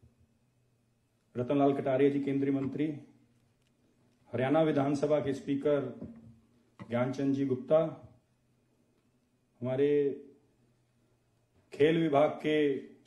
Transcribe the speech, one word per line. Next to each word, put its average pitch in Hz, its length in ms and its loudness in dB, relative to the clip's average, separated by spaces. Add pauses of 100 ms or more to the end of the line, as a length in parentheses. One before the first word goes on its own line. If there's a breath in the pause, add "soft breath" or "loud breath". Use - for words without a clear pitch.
(1400)
रतनलाल 139 360 2
कटारिया 139 380 2
जी 143 100 0
केंद्रीय 139 340 0
मंत्री, 135 320 -2 (1500)
हरियाणा 135 300 2
विधानसभा 143 580 0
के 135 140 -2
स्पीकर 139 680 -2 (880)
ज्ञानचंद 135 460 -2
जी 135 120 -2
गुप्ता, 156 640 0 (1500)
हमारे 143 480 2 (1600)
खेल 160 260 2
विभाग 151 320 2
के 151 460 0 (300)